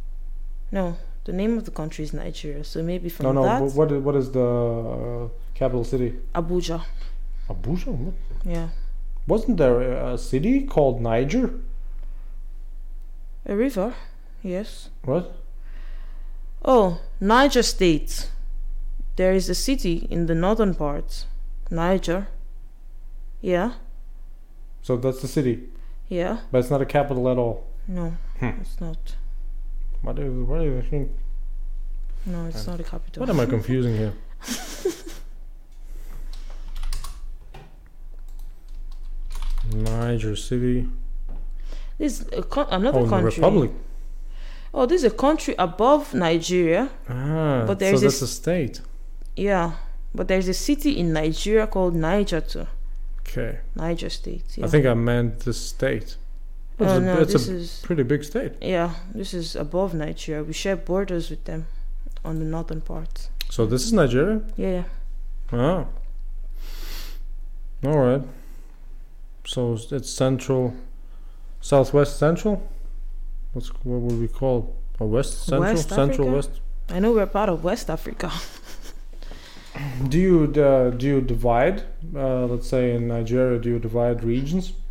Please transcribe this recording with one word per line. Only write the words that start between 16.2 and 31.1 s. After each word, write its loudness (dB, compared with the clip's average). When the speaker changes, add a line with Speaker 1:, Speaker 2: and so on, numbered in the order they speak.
Speaker 1:
Oh, 6
Niger 6
State. 2
There 6
is 4
a 2
city 2
in 2
the 4
northern 4
part. -2
Niger. 2
Yeah. 2
Speaker 2:
So 2
that's 0
the -4
city? 0
Speaker 1:
Yeah. -2
Speaker 2:
But 6
it's 2
not 4
a 2
capital 2
at 4
all? 0
Speaker 1:
No, -2
Speaker 2:
Hmm. -2
Speaker 1:
it's -4
not. -4
Speaker 2:
What -2
do -2
you, 0
what 4
do 4
you 2
think? 2